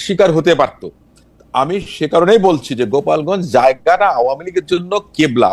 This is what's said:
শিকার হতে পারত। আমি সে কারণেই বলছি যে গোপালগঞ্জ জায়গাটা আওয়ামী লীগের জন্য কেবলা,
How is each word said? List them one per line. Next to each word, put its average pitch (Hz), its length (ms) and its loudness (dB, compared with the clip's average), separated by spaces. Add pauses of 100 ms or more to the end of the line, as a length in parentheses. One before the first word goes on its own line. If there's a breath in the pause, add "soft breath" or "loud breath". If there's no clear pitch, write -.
শিকার 190 320 2
হতে 165 240 2
পারত। - 220 -2 (800)
আমি 165 140 -4 (200)
সে 156 180 -4
কারণেই 185 340 4
বলছি 156 220 -2 (100)
যে 123 40 2 (100)
গোপালগঞ্জ 156 500 -2 (120)
জায়গাটা 156 520 2 (100)
আওয়ামী 135 280 -2
লীগের 180 260 -6
জন্য 180 200 -4 (240)
কেবলা, 123 360 2